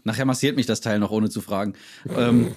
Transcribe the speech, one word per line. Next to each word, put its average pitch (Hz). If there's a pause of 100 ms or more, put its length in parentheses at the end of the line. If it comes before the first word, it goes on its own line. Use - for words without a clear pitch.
nachher 110
massiert 131
mich 131
das 110
Teil 107
noch, 104
ohne 107
zu 104
fragen. 101 (420)
Ähm, 120